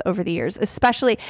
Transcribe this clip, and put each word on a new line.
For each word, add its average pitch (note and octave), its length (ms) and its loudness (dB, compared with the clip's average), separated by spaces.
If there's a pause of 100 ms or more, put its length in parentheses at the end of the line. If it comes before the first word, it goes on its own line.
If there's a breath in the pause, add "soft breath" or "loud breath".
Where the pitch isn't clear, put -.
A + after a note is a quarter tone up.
over F#3+ 180 0
the F3 80 -4
years, - 260 -4
especially, A#3+ 640 2 (100)